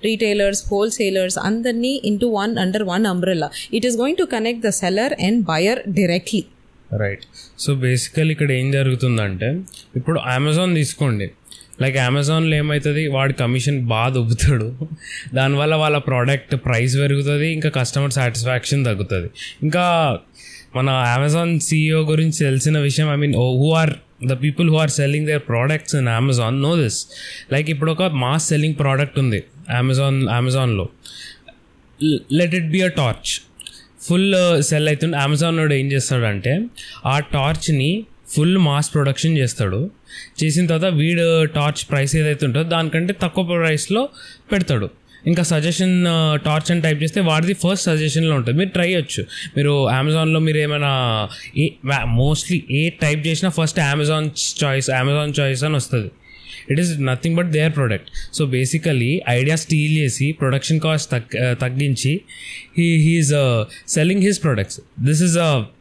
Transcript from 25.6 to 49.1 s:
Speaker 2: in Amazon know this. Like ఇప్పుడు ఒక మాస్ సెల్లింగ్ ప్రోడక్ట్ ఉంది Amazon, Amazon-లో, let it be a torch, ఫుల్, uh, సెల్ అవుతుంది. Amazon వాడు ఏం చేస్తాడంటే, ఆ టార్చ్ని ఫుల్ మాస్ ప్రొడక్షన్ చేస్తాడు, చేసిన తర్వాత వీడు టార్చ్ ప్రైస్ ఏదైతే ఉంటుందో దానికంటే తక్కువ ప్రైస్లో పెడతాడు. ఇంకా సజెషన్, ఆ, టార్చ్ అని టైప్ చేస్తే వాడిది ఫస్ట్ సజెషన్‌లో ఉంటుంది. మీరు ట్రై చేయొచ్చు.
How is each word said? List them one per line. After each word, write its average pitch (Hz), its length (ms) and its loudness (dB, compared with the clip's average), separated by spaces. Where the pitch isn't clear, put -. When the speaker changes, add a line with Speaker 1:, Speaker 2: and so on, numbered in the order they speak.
Speaker 2:
in 131 80 2
Amazon 120 320 2
know 151 180 2
this. 117 160 0
Like 151 220 0
ఇప్పుడు 151 200 -2
ఒక 175 100 0
మాస్ 139 300 0
సెల్లింగ్ 151 280 0
ప్రోడక్ట్ 139 420 0
ఉంది 110 180 0
Amazon, 135 340 2
Amazon-లో, 127 480 0
let 170 200 2
it 170 160 -2
be 185 140 2
a - 100 0
torch, 123 300 -2
ఫుల్, 185 200 2
uh, 175 160 4
సెల్ 151 220 0
అవుతుంది. 156 240 -2
Amazon 156 360 0
వాడు 151 180 2
ఏం 135 140 -2
చేస్తాడంటే, 120 600 0
ఆ - 20 0
టార్చ్ని 147 540 0
ఫుల్ 175 240 4
మాస్ 143 280 0
ప్రొడక్షన్ 147 460 0
చేస్తాడు, 110 380 -2
చేసిన 156 300 2
తర్వాత 170 180 2
వీడు 170 260 2
టార్చ్ 147 340 0
ప్రైస్ 139 300 0
ఏదైతే 147 260 0
ఉంటుందో 147 280 0
దానికంటే 165 380 -2
తక్కువ 185 200 0
ప్రైస్లో 165 420 0
పెడతాడు. 147 360 0
ఇంకా 170 160 2
సజెషన్, 175 640 2
ఆ, 160 300 2
టార్చ్ 151 340 0
అని 175 100 2
టైప్ 151 220 0
చేస్తే 160 180 -2
వాడిది 165 320 2
ఫస్ట్ 190 320 0
సజెషన్‌లో 156 520 2
ఉంటుంది. 123 220 0
మీరు 190 120 0
ట్రై 175 180 0
చేయొచ్చు. 170 360 -2